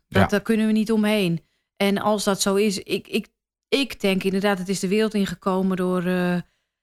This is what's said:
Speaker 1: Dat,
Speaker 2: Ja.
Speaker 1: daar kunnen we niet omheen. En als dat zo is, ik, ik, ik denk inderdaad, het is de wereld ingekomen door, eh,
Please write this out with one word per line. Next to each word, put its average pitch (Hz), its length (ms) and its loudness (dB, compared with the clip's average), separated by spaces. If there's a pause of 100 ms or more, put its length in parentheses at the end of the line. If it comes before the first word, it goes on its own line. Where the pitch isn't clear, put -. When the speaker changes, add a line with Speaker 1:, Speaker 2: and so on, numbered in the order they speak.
Speaker 1:
Dat, 190 140 4
Speaker 2:
Ja. - 60 4
Speaker 1:
daar 202 140 0
kunnen 220 240 0
we 214 60 2
niet 220 200 2
omheen. 208 480 0 (360)
En 202 220 2
als 208 260 0
dat 196 180 0
zo 196 120 0
is, 202 240 2
ik, - 300 -6
ik, - 180 -6 (420)
ik - 320 -2
denk 190 220 0
inderdaad, 196 360 0
het 185 100 -6
is 196 120 -2
de 190 80 -2
wereld 214 260 0
ingekomen 190 640 0
door, 180 280 0
eh, 180 320 0 (460)